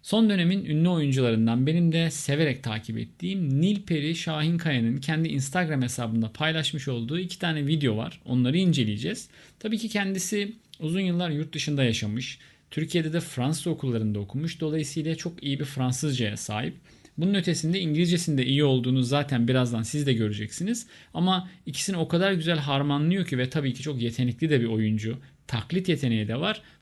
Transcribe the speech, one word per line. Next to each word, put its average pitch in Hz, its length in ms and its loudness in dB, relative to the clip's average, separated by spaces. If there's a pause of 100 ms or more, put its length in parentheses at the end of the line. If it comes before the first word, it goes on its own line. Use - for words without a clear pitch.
Son 220 280 4
dönemin 190 360 2
ünlü 156 240 2
oyuncularından, 127 760 4
benim 170 240 4
de 165 200 2
severek 143 520 0
takip 113 340 -4
ettiğim 156 640 -2
Nilperi 170 540 0
Şahinkaya'nın 156 840 0
kendi 160 300 -2
Instagram 151 540 0
hesabında 113 520 -2
paylaşmış 156 540 -2
olduğu 123 320 -4
iki 185 200 -8
tane 156 280 -2
video 143 300 2
var. - 280 -8
Onları 127 320 2
inceleyeceğiz. 139 720 0 (300)
Tabii 214 180 -4
ki 220 120 -4
kendisi 202 640 -2 (260)
uzun 160 200 -2
yıllar 175 300 0
yurt 151 240 -4
dışında 143 300 0
yaşamış. 113 560 -2 (320)
Türkiye'de 160 420 -2
de 165 60 0
Fransız 151 480 -4
okullarında 110 520 -2
okumuş. 147 420 -6
Dolayısıyla 156 540 -2
çok 165 280 -10
iyi 139 160 -2
bir 143 60 -4
Fransızcaya 127 720 -2
sahip. 110 360 -4 (440)
Bunun 185 160 2
ötesinde 180 460 2
İngilizcesinde 165 680 2
iyi 139 180 4
olduğunu 131 400 4
zaten 135 440 2
birazdan 120 360 2
siz 147 240 -2
de 131 60 4
göreceksiniz. 110 760 -2 (260)
Ama 180 360 0 (160)
ikisini 175 320 -4
o 160 100 0
kadar 180 240 2
güzel 170 260 0
harmanlıyor 147 680 0
ki 131 120 -2
ve 127 120 0
tabii 135 240 -2
ki - 80 -8
çok 139 200 -4
yetenekli 123 480 -2
de 135 120 4
bir 117 40 2
oyuncu. 110 520 0 (300)
Taklit 175 420 -2
yeteneği 120 380 0
de 113 120 -4
var. 202 220 -2 (200)